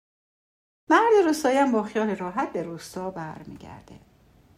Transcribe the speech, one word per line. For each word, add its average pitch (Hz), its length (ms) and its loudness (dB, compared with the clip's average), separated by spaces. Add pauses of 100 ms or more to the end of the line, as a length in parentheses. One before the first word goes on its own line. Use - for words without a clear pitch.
(920)
مرد 403 360 6
روستایی 285 320 2
هم 277 140 4
با 214 100 2
خیال 214 280 -2
راحت 190 420 -4
به 180 100 -4
روستا 170 480 -10
برمیگرده. - 840 -16 (640)